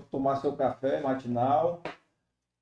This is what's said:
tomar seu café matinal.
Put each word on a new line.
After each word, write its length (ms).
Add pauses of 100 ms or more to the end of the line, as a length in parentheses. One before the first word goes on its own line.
(120)
tomar 260
seu 160
café 480
matinal. 800 (800)